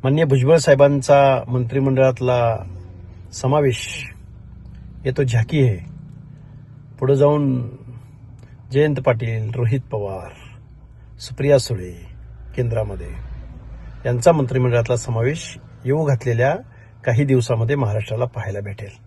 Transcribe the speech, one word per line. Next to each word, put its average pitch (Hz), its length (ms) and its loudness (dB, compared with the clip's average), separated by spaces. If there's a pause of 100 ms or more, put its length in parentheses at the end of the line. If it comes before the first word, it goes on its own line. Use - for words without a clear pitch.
माननीय 147 200 2
भुजबळ 135 320 4
साहेबांचा 139 920 6
मंत्रिमंडळातला 127 1080 0 (760)
समावेश, - 760 -2 (960)
ये 131 60 0
तो 139 120 -2
झाकी 123 400 2
है, 110 140 4 (1200)
पुढे 135 180 2
जाऊन 135 520 2 (1040)
जयंत 147 240 2
पाटील, 113 580 -2
रोहित 120 260 0
पवार, 98 520 -8 (840)
सुप्रिया 139 400 2
सुळे 92 320 -4 (680)
केंद्रामध्ये, 104 540 -4 (960)
यांचा 123 260 4
मंत्रिमंडळातला 123 640 2
समावेश 120 640 -4 (260)
येऊ 147 200 0
घातलेल्या 127 520 2 (480)
काही 123 200 2
दिवसामध्ये 123 520 2
महाराष्ट्राला 110 480 -2
पाहायला 104 360 -8
भेटेल. 101 300 -12 (160)